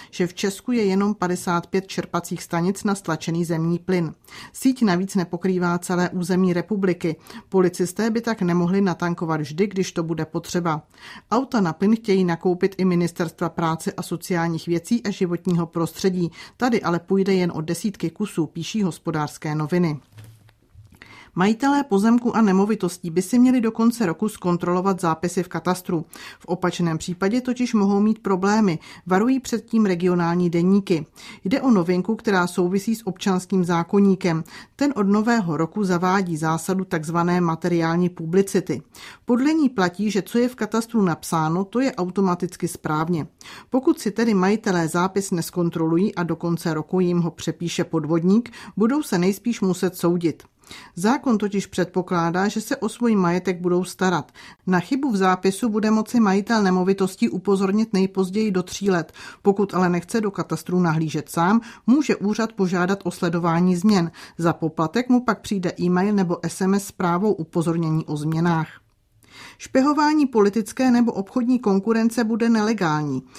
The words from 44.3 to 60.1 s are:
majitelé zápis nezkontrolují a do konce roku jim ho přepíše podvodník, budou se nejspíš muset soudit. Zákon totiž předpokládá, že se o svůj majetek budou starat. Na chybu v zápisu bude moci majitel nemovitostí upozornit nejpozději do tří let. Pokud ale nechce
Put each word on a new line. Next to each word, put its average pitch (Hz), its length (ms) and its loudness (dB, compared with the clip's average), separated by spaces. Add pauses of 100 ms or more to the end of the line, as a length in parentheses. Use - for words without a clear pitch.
majitelé 190 540 2
zápis 185 440 -2
nezkontrolují 170 840 0
a 175 80 -2
do 165 120 -2
konce 170 380 -2
roku 156 260 -2
jim 175 200 2
ho 170 120 0
přepíše - 520 -4
podvodník, 170 680 0 (260)
budou 269 260 2
se 202 140 -2
nejspíš 196 440 0
muset 180 340 0
soudit. 170 480 0 (520)
Zákon 226 420 0
totiž 196 280 -2
předpokládá, 180 800 -2
že 220 140 -4
se 269 160 -4
o 220 120 -2
svůj 226 260 0
majetek 180 460 0
budou 180 220 0
starat. 180 480 -2 (360)
Na 185 120 4
chybu 277 320 -2
v 208 40 0
zápisu 190 540 2
bude 214 220 0
moci 220 280 0
majitel 202 440 2
nemovitostí 190 680 2
upozornit 202 640 0
nejpozději 190 580 0
do 180 120 0
tří 196 260 -4
let. 170 240 0 (280)
Pokud 202 320 2
ale 180 160 2
nechce 175 320 0